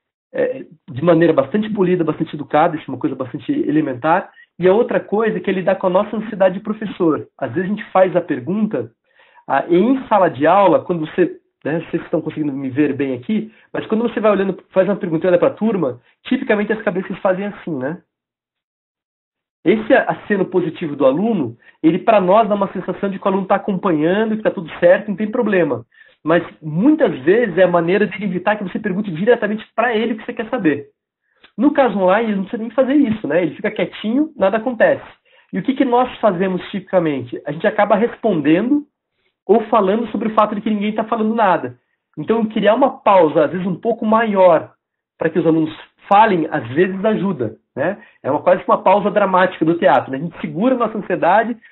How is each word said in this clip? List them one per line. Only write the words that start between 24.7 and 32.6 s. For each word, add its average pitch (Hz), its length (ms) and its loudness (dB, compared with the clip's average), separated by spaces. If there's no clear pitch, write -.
certo, 190 300 4
não 196 80 -6
tem 214 140 -4
problema. 185 540 -2
Mas 165 200 2
muitas 190 600 2
vezes 185 360 2
é 190 60 4
a 180 60 6
maneira 175 380 2
de 208 160 -10
evitar 208 340 -2
que 208 80 -8
você 185 140 -8
pergunte 202 320 -4
diretamente 214 640 -2
pra 233 200 0
ele 226 180 -2
o 220 60 -6
que - 80 -18
você 233 60 -10
quer 226 180 -10
saber. 220 380 -2
No 285 160 2
caso 247 260 2
online, 196 300 2
ele 208 80 -2
não 190 80 -2
precisa 214 180 -8